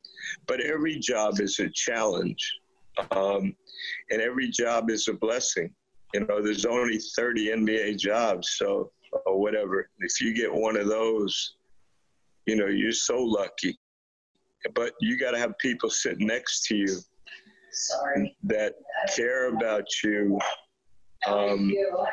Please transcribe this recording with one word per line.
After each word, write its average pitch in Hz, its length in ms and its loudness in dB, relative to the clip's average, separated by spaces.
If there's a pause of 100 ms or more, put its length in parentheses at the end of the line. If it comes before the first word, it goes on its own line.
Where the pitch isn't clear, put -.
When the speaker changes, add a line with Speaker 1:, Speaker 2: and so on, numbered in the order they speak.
(460)
Speaker 1:
but 127 160 0
every 151 360 -2
job 107 420 2
is 101 180 0
a 95 100 0
challenge. 104 880 -2 (520)
Um, 98 440 2 (540)
and 110 140 0
every 123 260 0
job 117 400 2
is 110 200 0
a 110 40 0
blessing. 107 640 -2 (400)
You 101 60 0
know, 104 220 0
there's 107 220 0
only 120 340 2 (160)
thirty 113 360 0
N 110 140 2
B 110 120 2
A 104 180 0
jobs, 101 640 0
so, 98 360 0 (340)
or 95 140 2
whatever. 101 500 0 (100)
If 92 200 -2
you 117 140 0
get 113 180 0
one 110 240 2
of 104 100 0
those, 110 720 0 (920)
you 110 100 2
know, 101 100 4
you're 101 260 2
so 120 260 0
lucky. 101 600 -2 (960)
But 120 260 -2
you 120 180 0
gotta 123 200 0
have 120 200 -2
people 120 320 -2
sitting 98 360 -2
next - 400 -2
to 110 100 0
you 98 220 0 (760)
Speaker 2:
Sorry. - 720 -2
Speaker 1:
that 107 300 0 (420)
care 127 320 0
about 110 380 0 (180)
you, 104 340 2 (880)
um, 202 460 4 (400)